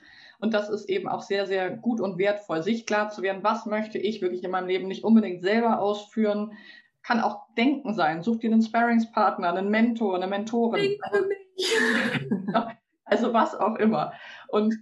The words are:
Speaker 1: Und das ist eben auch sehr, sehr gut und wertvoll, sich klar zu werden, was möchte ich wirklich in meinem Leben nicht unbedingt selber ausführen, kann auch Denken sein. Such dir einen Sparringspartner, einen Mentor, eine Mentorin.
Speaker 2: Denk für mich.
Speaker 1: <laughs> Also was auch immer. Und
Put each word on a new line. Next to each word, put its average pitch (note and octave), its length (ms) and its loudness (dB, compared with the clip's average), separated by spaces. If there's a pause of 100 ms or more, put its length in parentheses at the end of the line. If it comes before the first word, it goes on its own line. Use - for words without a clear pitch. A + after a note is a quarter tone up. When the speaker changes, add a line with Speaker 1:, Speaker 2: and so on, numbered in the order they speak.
(400)
Speaker 1:
Und A3 140 -2
das G#3 160 0
ist G#3 200 -6
eben F#3+ 200 -2
auch - 120 -4
sehr, G3 240 -2
sehr F#3 260 -2
gut A#3 280 -4
und F#3 180 -4
wertvoll, F#3 460 -2
sich A3+ 220 -2
klar G#3 240 0
zu - 120 -12
werden, F#3+ 220 -2
was A3 220 0
möchte G#3+ 320 -4
ich G#3+ 240 -2
wirklich F3+ 240 -4
in F3+ 60 -6
meinem F#3 160 -2
Leben F#3 200 -2
nicht F#3+ 160 -8
unbedingt G3+ 380 4
selber A3 380 2
ausführen, G#3 720 -2 (500)
kann A#3 160 2
auch - 280 -2 (100)
Denken A#3+ 360 0
sein. E3 300 0
Such A#3 160 0
dir A3+ 120 0
einen A3 100 6
Sparringspartner, A3+ 880 2
einen F#3+ 200 0
Mentor, A3 460 2
eine F3+ 120 -2
Mentorin. A3 540 0
Speaker 2:
Denk G4+ 200 0 (100)
für G4 160 2
mich. G4 480 -4 (800)
Speaker 1:
<laughs> - 280 -2 (220)
Also A3+ 300 0
was A#3 220 2
auch A3 200 0
immer. F3+ 380 2 (340)
Und G#3+ 340 0